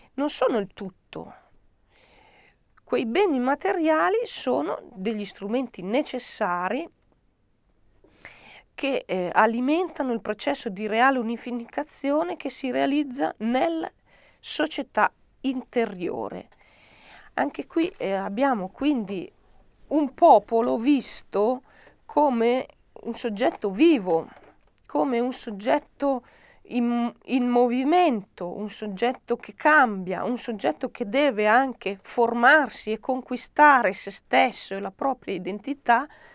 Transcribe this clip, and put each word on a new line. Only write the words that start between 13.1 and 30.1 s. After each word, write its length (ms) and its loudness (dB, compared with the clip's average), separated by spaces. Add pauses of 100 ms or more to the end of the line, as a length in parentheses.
nella 520 -2 (480)
società 720 -2 (300)
interiore. 1080 -6 (840)
Anche 320 -2
qui, 300 -2
eh, 160 -4
abbiamo 560 -2
quindi 600 -4 (560)
un 260 0
popolo 640 6
visto 840 0 (420)
come 600 2 (360)
un 120 -8
soggetto 560 -2
vivo, 580 2 (580)
come 340 0
un 120 -2
soggetto 920 -2 (480)
in, 400 -2 (140)
in 220 0
movimento, 1080 2
un 120 -8
soggetto 680 -4
che 180 -18
cambia, 680 2